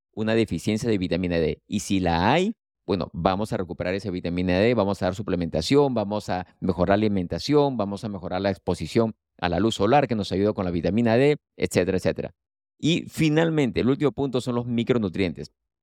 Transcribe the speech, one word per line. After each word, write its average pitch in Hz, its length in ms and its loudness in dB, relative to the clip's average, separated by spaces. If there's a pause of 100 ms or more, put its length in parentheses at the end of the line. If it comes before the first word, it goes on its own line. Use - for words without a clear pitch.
(120)
una 110 220 -2
deficiencia 110 560 0
de 104 80 2
vitamina 87 400 -2
D. 78 280 -2
Y 101 140 -4
si 95 200 0
la 87 320 2
hay, 185 200 2 (320)
bueno, 90 280 -4
vamos 95 400 0
a 110 60 -2
recuperar 87 360 -4
esa 98 160 -6
vitamina 90 480 0
D, 117 160 4
vamos 101 260 0
a 95 60 -2
dar 92 80 0
suplementación, 95 800 0
vamos 104 360 -4
a 90 160 -4 (140)
mejorar 92 380 2
la 110 80 2
alimentación, 104 680 0
vamos 101 280 -6
a 110 40 -6
mejorar 92 340 -6
la 101 80 0
exposición 95 640 0 (240)
a 90 100 -2
la 85 120 0
luz 107 160 2
solar 123 320 2
que 120 60 -2
nos 101 180 -4
ayuda 101 200 2
con 101 120 -4
la 90 60 -2
vitamina 101 460 2
D, 143 200 4 (200)
etcétera, 92 420 0
etcétera. - 360 -4 (440)
Y 160 300 0
finalmente, 156 720 2
el 104 80 2
último 135 240 2
punto 131 280 -2
son 120 160 -2
los 120 100 -4
micronutrientes. 98 880 -2 (300)